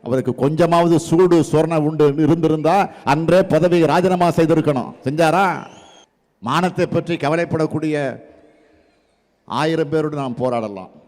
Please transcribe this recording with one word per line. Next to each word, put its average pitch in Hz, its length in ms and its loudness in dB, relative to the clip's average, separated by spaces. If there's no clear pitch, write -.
அவருக்கு 127 260 -2
கொஞ்சமாவது 165 540 2
சூடு 175 300 4
சொரணை 160 280 0
உண்டு 151 180 2
இருந்திருந்தா 156 520 2
அன்றே 165 260 2
பதவியை 165 400 2
ராஜினாமா 180 460 2
செய்திருக்கணும். 151 560 0
செஞ்சாரா? 160 360 2
மானத்தை 175 460 0
பற்றி 170 200 -2
கவலைப்படக்கூடிய 156 680 -2
ஆயிரம் 156 440 -2
பேரோடு 151 280 -2
நாம் 127 200 -8
போராடலாம் 110 540 -4